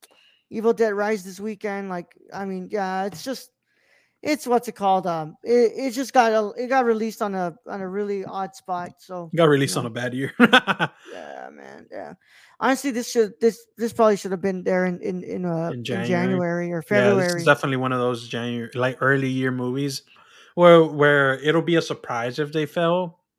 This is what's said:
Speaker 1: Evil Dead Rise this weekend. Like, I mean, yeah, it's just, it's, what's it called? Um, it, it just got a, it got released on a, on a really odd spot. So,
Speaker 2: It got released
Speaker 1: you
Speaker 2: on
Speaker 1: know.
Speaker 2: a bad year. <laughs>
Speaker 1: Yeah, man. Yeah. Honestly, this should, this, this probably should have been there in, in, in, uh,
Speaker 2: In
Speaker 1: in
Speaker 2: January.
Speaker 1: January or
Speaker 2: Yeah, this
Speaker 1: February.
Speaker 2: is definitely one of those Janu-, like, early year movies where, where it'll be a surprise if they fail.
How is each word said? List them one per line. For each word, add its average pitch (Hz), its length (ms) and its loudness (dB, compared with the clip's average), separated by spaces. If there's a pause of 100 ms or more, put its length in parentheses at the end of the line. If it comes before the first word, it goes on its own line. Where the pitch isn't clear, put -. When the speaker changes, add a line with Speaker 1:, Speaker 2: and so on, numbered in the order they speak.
(500)
Speaker 1:
Evil 220 220 0
Dead 214 220 0
Rise 208 300 -2
this 185 140 -16
weekend. 202 520 -8
Like, 175 240 -10 (180)
I 196 120 -8
mean, 185 280 -8
yeah, 190 320 -2
it's 180 180 -8
just, - 280 -10 (720)
it's, 294 260 -4
what's 240 180 2
it 220 80 -10
called? 190 320 0
Um, 160 380 -6
it, 233 320 4
it 262 160 -4
just 233 200 -6
got 226 200 4
a, 214 160 2 (120)
it 254 80 -4
got 262 180 2
released 226 360 0
on 202 140 -4
a, 175 180 -4 (140)
on 196 140 -8
a 185 60 -8
really 202 360 -6
odd 190 320 -8
spot. 175 420 -8
So, 175 340 -12
Speaker 2:
It 165 40 -4
got 170 80 6
released 139 320 4
Speaker 1:
you 147 40 -2
Speaker 2:
on 120 40 -4
Speaker 1:
know. 120 40 -6
Speaker 2:
a 110 40 -10
bad 120 220 -6
year. 135 220 -6
<laughs> - 40 0 (720)
Speaker 1:
Yeah, 69 400 -16
man. 69 380 -20
Yeah. 98 240 -14 (460)
Honestly, 262 300 -2
this 233 200 -6
should, 220 300 0
this, - 240 2 (120)
this 220 160 -4
probably 214 240 4
should 185 160 -6
have 185 80 -6
been 185 240 -4
there 185 220 0
in, 180 160 -4
in, 180 200 -6
in, 180 220 -8
uh, 165 240 -2
Speaker 2:
In 170 100 -6
Speaker 1:
in 117 60 -10
Speaker 2:
January. 185 240 -4
Speaker 1:
January 175 640 -2
or 175 40 -4
Speaker 2:
Yeah, 165 40 -4
this - 80 -14
Speaker 1:
February. 196 520 2
Speaker 2:
is - 40 -6
definitely 143 320 2
one 127 160 -2
of 127 80 -2
those 120 280 -2
Janu-, 120 460 -6
like, 127 260 -2
early 135 280 2
year 131 240 -2
movies 131 500 -4 (540)
where, 170 260 10
where 147 580 4
it'll 156 220 2
be 165 140 2
a 160 60 4
surprise 127 580 -6
if 147 120 -4
they 156 140 -2
fail. 170 540 -2 (180)